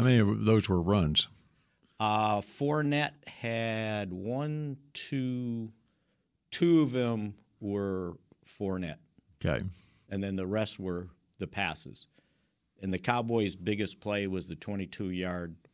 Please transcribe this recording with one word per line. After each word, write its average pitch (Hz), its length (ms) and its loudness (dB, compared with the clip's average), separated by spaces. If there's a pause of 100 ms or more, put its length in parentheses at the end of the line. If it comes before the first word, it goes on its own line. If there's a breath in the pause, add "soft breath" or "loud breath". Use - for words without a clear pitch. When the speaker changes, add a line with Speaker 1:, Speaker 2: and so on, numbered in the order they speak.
Speaker 1:
How 123 60 6
many 123 100 8
of 107 260 4
those 110 240 6
were 90 140 4
runs? 85 460 4 (720)
Speaker 2:
Uh, 107 400 2
Fournette 147 880 0
had 110 840 -2
one, 139 640 -4 (160)
two, 123 800 -4 (800)
two 170 320 6
of 139 100 2
them 117 420 0 (260)
were 98 540 -2 (300)
Fournette. 92 520 -4 (480)
Speaker 1:
Okay. 76 200 2 (460 soft breath)
Speaker 2:
And 98 120 -2
then 98 140 -2
the 95 100 -2
rest 104 340 -2
were 90 280 -6 (300)
the 95 80 -4
passes. - 600 -6 (760)
And 95 100 -2
the 92 60 0
Cowboys' 117 560 0
biggest 98 460 -4
play 101 260 -2
was 92 220 -4
the 87 80 -8
twenty-two-yard 90 1000 -6 (200)